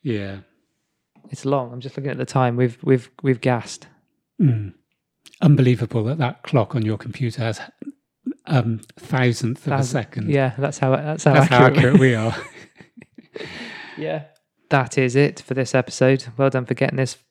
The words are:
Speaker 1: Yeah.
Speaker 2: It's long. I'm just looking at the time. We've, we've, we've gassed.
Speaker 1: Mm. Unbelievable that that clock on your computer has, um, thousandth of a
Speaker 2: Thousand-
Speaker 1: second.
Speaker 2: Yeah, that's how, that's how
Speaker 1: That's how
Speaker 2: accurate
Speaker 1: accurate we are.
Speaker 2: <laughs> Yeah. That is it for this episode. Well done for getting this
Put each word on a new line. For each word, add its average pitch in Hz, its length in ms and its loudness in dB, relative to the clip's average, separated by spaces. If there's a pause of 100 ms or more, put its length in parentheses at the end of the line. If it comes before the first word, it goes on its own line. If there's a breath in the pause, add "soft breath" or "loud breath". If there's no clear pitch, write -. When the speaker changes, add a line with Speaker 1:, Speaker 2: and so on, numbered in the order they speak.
Speaker 1:
Yeah. 101 380 -6 (880)
Speaker 2:
It's - 160 -12
long. 135 260 -2
I'm 123 80 -12
just 131 160 -14
looking 135 160 -6
at 131 60 -6
the 127 80 -4
time. 123 300 2
We've, 123 280 0
we've, 131 260 2 (120)
we've 131 180 0
gassed. - 480 -4 (540)
Speaker 1:
Mm. 110 320 2 (680)
Unbelievable 123 640 2
that 139 120 -4
that 127 260 -6
clock 120 320 0
on 113 80 -2
your 107 140 -4
computer 117 440 -8
has, 113 200 -6 (840)
um, 117 340 0 (180)
thousandth 123 720 -2
of 143 60 -2
a 139 40 0
Speaker 2:
Thousand- 131 140 -2 (100)
Speaker 1:
second. 107 280 -8
Speaker 2:
Yeah, 135 280 0
that's 143 220 -4
how, 131 160 0
that's 151 280 -6
how 143 100 4
Speaker 1:
That's 139 160 6
how 123 160 8
Speaker 2:
accurate 131 120 4
Speaker 1:
accurate 131 220 6
we 127 160 6
are. 113 240 -2
Speaker 2:
<laughs> - 1600 -18
Yeah. 156 260 -6 (460)
That 131 280 0
is 127 180 0
it 143 260 2
for - 120 -10
this 131 220 -2
episode. 131 500 2 (120)
Well 135 120 2
done 127 160 -2
for 120 80 -4
getting 135 240 -2
this 131 200 -4 (140)